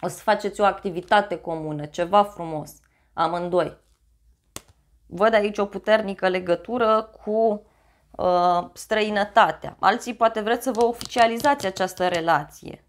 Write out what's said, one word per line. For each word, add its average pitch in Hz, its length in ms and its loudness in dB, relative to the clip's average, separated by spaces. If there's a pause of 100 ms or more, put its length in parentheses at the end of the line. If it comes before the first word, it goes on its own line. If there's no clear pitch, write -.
O 175 80 -4
să - 140 -14
faceți 208 380 -2
o 208 40 2
activitate 190 720 0
comună, 156 500 -8
ceva 175 360 2
frumos, 165 500 -8 (400)
amândoi. 175 640 -2 (1300)
Văd 208 280 2
aici 208 240 2
o 208 60 2
puternică 202 640 0
legătură 220 840 0 (140)
cu, 214 420 0 (440)
uh, 180 600 2
străinătatea. 208 1080 0
Alții 233 340 0
poate 226 260 0
vreți 233 240 -2
să 262 60 -4
vă 226 140 0
oficializați 233 800 0
această 185 420 -2
relație. 165 800 -2